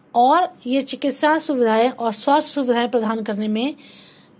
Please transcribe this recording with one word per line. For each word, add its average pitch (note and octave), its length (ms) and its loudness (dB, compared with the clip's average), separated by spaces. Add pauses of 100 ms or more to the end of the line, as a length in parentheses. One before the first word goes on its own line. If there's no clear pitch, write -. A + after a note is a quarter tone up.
(140)
और C#4 380 4 (140)
ये C4 160 0
चिकित्सा D4 560 0
सुविधाएं B3 520 2
और A#3 220 -4
स्वास्थ्य D4 400 0
सुविधाएं A#3+ 380 0
प्रदान A3+ 320 -2
करने G#3+ 260 -4
में A#3+ 260 -2 (640)